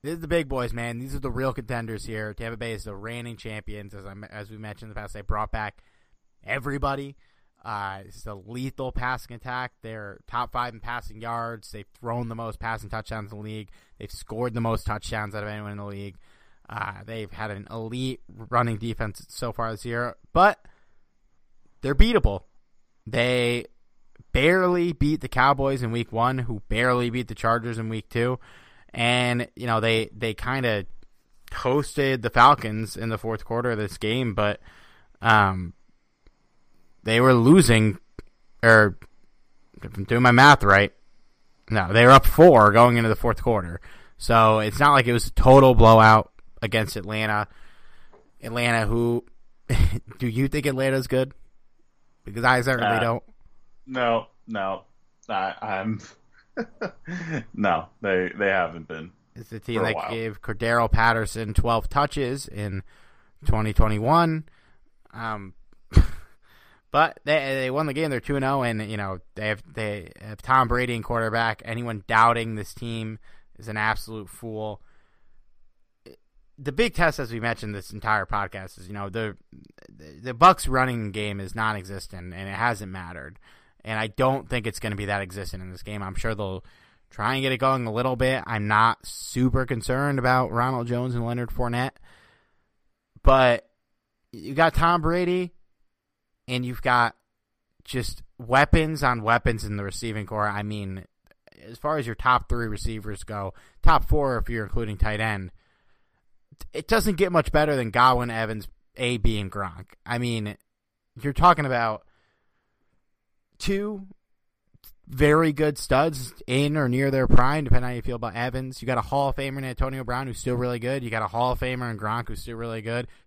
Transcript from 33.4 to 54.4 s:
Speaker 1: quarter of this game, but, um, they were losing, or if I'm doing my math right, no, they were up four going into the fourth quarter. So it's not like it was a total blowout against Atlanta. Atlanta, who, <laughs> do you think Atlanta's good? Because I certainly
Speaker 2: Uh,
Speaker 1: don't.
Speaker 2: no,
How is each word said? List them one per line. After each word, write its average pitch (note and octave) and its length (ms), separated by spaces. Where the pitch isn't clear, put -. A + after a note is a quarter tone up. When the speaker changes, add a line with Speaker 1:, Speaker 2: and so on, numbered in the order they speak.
Speaker 1:
quarter A#2+ 260
of A2+ 80
this G#2 200
game, A2+ 360
but, G#2 260
um, F#2+ 540
they A2+ 160
were B2+ 140
losing, A#2 640
or A2 340
if - 140
I'm G2 80
doing A#2+ 180
my B2+ 80
math C3 320
right, G2+ 300
no, F#2+ 240
they A#2 120
were B2 80
up C3+ 120
four C3+ 460
going A#2+ 260
into A2+ 120
the A2 80
fourth - 260
quarter. G2 380
So A2+ 420
it's G#2+ 180
not C#3+ 140
like C3 160
it B2 40
was A#2+ 140
a - 60
total C3 420
blowout A2 560
against A2 320
Atlanta. G#2+ 540
Atlanta, A#2 460
who, A#2 380
<laughs> - 500
do B2+ 100
you A#2+ 180
think D3 180
Atlanta's C3+ 440
good? C3 240
Because G#2+ 200
I B2+ 160
certainly A#2 380
Speaker 2:
Uh, - 20
Speaker 1:
don't. A#2 220
Speaker 2:
no, A#2+ 420